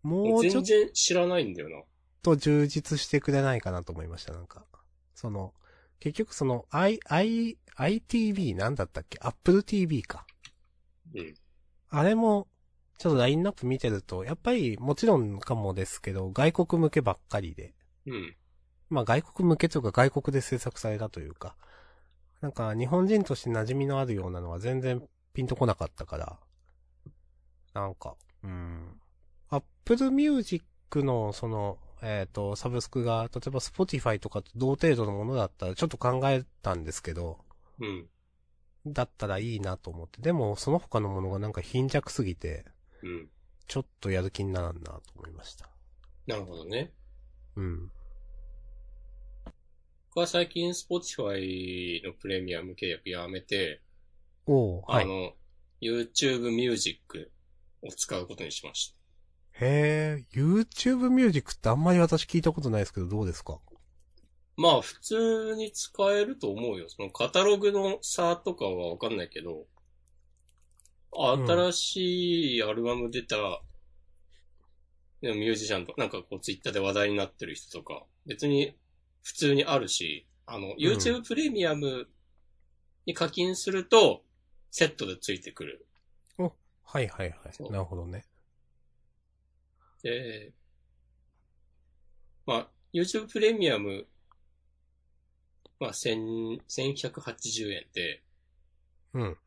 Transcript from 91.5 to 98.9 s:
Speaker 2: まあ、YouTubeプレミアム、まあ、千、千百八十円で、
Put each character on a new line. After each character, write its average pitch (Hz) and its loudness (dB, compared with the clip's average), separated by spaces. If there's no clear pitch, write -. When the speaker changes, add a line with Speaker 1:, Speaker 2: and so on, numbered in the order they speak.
Speaker 2:
ま 127 0
あ、 - -4
YouTube 185 -2
プ 214 -4
レ 220 6
ミ 180 4
ア 110 2
ム、 101 -6
ま 127 -4
あ、 104 -8
千、 113 -4
千 135 -4
百 139 -8
八 - -10
十 107 -4
円 85 -10
で、 85 -6